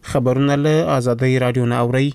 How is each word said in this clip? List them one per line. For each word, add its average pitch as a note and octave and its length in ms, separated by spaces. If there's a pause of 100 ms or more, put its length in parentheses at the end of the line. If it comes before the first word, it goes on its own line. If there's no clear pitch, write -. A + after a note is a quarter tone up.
خبرونه C3+ 540
له D3+ 200 (220)
آزادۍ B2 360 (120)
راډیو B2 200
نه A#2+ 100
اورئ. B2 400